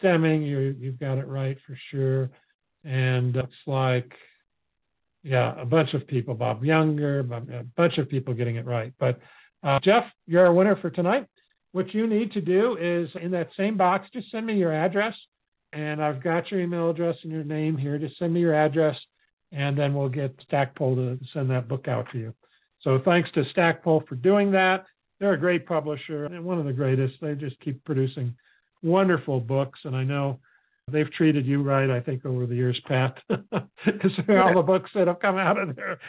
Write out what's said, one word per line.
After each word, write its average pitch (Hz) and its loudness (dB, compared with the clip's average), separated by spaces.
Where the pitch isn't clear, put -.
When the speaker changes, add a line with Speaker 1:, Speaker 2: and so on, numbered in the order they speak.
Speaker 1:
Deming, 160 4
you, 139 -2
you've 127 -8
got 131 -4
it 135 -4
right 135 -4
for 135 -14
sure. 135 0
And 127 0
looks 131 -4
like, 131 0
yeah, 127 0
a 127 -10
bunch 151 2
of 139 -4
people, 123 -4
Bob 113 -4
Younger, 147 2
Bob, 120 -8
a 120 -12
bunch 170 2
of 139 0
people 131 -4
getting 117 -2
it 117 -8
right. 120 -6
But, 123 0
uh, 139 0
Jeff, 226 4
you're 175 6
our 175 8
winner 190 6
for 170 -6
tonight. 196 0
What 185 -4
you 220 0
need 214 0
to 214 -6
do 190 2
is 170 -2
in 170 -6
that 170 -2
same 208 -2
box, 190 2
just 240 -12
send 226 -8
me 220 -2
your 170 2
address. 185 -2
And 151 -6
I've 147 -4
got 170 -2
your 190 -2
email 175 -2
address 170 -2
and 160 -10
your 156 -6
name 156 -2
here. 143 -4
Just 143 -8
send 170 -2
me 175 2
your 165 4
address, 151 2
and 139 -2
then 143 0
we'll 139 0
get 131 -4
Stackpole 135 0
to 127 -2
send 139 -2
that 123 -2
book 135 -6
out 117 -4
to 123 -6
you. 113 -8
So 131 2
thanks 175 4
to 147 2
Stackpole 165 2
for 131 -12
doing 202 4
that, 190 2
they're 196 2
a 147 0
great 175 0
publisher 151 -4
and 170 -10
one 175 -4
of 147 -2
the 139 -4
greatest. 131 0
They 151 -4
just 139 -10
keep 135 -8
producing 131 -2
wonderful 170 2
books, 135 -4
and 131 -6
I 131 -2
know 139 -2
they've 147 0
treated 147 2
you 139 2
right, 139 2
I 123 0
think, 131 -6
over 127 -2
the 120 -4
years, 123 0
Pat, 131 0
<laughs> - -14
'cause - -2
they're 196 6
all 185 6
Speaker 2:
Yeah. 175 4
Speaker 1:
the 180 6
books 185 2
that 185 2
have 175 0
come 190 0
out 196 2
of 156 -4
there 185 -8